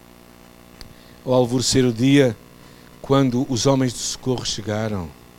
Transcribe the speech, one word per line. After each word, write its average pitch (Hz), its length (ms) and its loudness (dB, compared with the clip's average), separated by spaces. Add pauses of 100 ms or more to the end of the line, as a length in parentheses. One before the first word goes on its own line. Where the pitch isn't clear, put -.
(1300)
Ao 127 80 0
alvorecer 127 520 2
o 120 80 0
dia, 131 420 4 (680)
quando 135 480 2
os 120 160 -2
homens 131 280 2
de - 60 -12
socorro - 460 -6
chegaram 104 640 -6 (300)